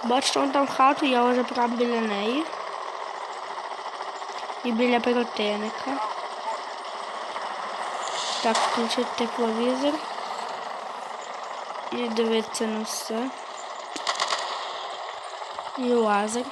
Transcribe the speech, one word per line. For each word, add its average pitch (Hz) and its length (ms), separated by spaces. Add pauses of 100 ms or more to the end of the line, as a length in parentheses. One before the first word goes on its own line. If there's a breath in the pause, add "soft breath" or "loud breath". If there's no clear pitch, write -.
Бачите, 254 360
вон 269 120
там 277 160
хату, 277 380
я 247 180
вже 247 200
прям 240 280
біля 240 300
неї. 220 440 (2250)
І 247 80
біля 240 280
противника. 226 920 (2500)
Так, 226 120
включити 233 600
тепловізор. 240 800 (2000)
І 240 160
дивитися 226 600
на 220 160
все. 226 460 (2500)
І 247 160
лазер. 214 580